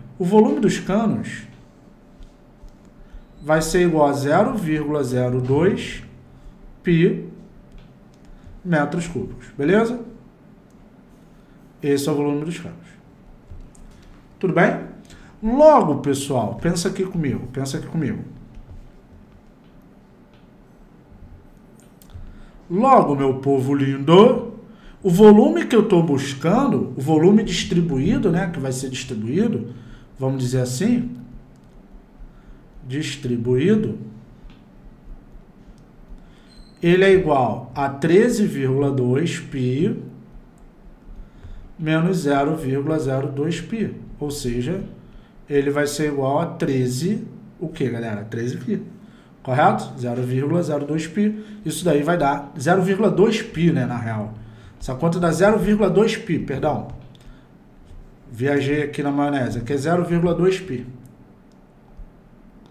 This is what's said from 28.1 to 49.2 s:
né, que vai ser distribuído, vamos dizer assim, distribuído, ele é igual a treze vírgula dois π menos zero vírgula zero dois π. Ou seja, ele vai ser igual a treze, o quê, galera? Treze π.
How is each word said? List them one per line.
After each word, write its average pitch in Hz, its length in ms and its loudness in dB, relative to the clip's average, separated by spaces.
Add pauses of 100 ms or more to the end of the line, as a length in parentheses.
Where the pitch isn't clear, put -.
né, 175 220 0
que 156 80 -8
vai 131 120 -4
ser 131 180 -6
distribuído, 123 840 -4 (440)
vamos 131 240 -4
dizer 127 180 -2
assim, 214 560 -2 (1700)
distribuído, 127 1120 -2 (2750)
ele 180 220 6
é 196 80 8
igual 135 640 2
a 143 140 -2
treze 190 580 4
vírgula 135 440 0
dois 127 480 0
π 135 580 -2 (1800)
menos 165 400 0
zero 143 380 0
vírgula 139 420 -2
zero 135 300 -2
dois 147 320 -4
π. 214 340 -6 (240)
Ou 147 120 -6
seja, 139 540 -6 (640)
ele 143 220 2
vai 143 160 0
ser 151 220 -2
igual 139 320 0
a 170 60 -2
treze, 135 800 -2 (320)
o 175 100 -8
quê, 139 200 -4
galera? 113 340 -6
Treze 120 360 -6
π. - 240 -4 (600)